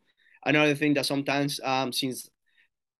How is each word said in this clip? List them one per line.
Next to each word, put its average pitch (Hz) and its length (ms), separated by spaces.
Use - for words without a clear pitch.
Another 151 300
thing 147 200
that 135 120
sometimes, 143 560
um, 131 300
since 127 360